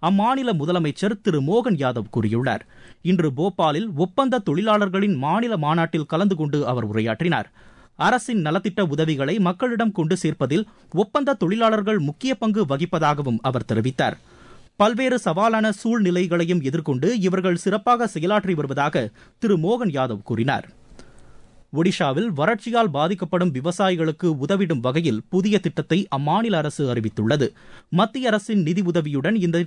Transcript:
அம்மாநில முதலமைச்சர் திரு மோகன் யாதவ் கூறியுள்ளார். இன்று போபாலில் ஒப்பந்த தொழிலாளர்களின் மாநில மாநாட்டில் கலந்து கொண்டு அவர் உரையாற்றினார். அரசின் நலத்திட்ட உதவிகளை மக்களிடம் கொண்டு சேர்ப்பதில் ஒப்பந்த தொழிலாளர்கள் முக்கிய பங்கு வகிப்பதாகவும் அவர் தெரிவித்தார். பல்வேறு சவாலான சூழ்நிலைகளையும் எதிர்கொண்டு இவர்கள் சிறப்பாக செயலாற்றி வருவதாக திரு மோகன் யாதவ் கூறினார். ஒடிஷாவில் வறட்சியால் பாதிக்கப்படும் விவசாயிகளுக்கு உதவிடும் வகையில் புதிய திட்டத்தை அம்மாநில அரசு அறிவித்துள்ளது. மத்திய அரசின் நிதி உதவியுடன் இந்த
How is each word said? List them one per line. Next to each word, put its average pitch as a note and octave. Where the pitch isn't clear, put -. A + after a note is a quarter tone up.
அம்மாநில A3+
முதலமைச்சர் E3+
திரு D#3
மோகன் G#3
யாதவ் B2
கூறியுள்ளார். A2+
இன்று E3+
போபாலில் E3+
ஒப்பந்த A#3
தொழிலாளர்களின் G3+
மாநில G3+
மாநாட்டில் D#3+
கலந்து F#3+
கொண்டு D3
அவர் A#2+
உரையாற்றினார். A2+
அரசின் A#3
நலத்திட்ட F#3
உதவிகளை D3
மக்களிடம் G#3+
கொண்டு F3
சேர்ப்பதில் D3+
ஒப்பந்த C4+
தொழிலாளர்கள் G#3+
முக்கிய D#3+
பங்கு A3
வகிப்பதாகவும் C#3+
அவர் B2+
தெரிவித்தார். A#2
பல்வேறு B3
சவாலான G#3+
சூழ்நிலைகளையும் F3+
எதிர்கொண்டு C#3+
இவர்கள் F3+
சிறப்பாக A3+
செயலாற்றி F#3+
வருவதாக C#3+
திரு G3+
மோகன் G3+
யாதவ் B2
கூறினார். A#2+
ஒடிஷாவில் D#3+
வறட்சியால் A3+
பாதிக்கப்படும் F3
விவசாயிகளுக்கு E3
உதவிடும் E3
வகையில் B2+
புதிய G3
திட்டத்தை E3
அம்மாநில E3+
அரசு D3+
அறிவித்துள்ளது. A#2
மத்திய A#3
அரசின் G#3
நிதி D#3+
உதவியுடன் D#3+
இந்த E3+